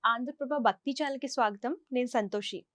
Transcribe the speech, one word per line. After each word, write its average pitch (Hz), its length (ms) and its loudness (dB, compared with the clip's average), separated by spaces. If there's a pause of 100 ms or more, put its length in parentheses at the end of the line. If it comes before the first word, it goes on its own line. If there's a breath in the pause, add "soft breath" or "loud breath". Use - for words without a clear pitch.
ఆంధ్రప్రభ 254 500 0
భక్తి 233 340 2
ఛానల్‌కి 269 360 -4
స్వాగతం. 226 440 0 (200)
నేను 247 180 0
సంతోషి. 208 500 -2 (140)